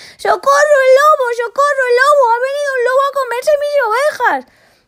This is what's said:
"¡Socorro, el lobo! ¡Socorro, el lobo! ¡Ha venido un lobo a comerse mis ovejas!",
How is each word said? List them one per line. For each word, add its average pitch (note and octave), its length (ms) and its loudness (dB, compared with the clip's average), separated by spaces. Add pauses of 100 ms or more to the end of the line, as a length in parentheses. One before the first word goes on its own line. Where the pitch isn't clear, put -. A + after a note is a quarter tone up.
(160)
"¡Socorro, C#5+ 600 0 (100)
el C5 120 6
lobo! D5 260 4 (200)
¡Socorro, C5+ 440 -2
el B4 80 2
lobo! C#5 340 2
¡Ha A#4 160 0
venido C#5+ 300 -6
un A#4+ 80 -2
lobo B4+ 240 0
a C#5 120 -8
comerse B4+ 300 -4 (100)
mis D5 160 -4 (120)
ovejas!", A4+ 640 -2 (360)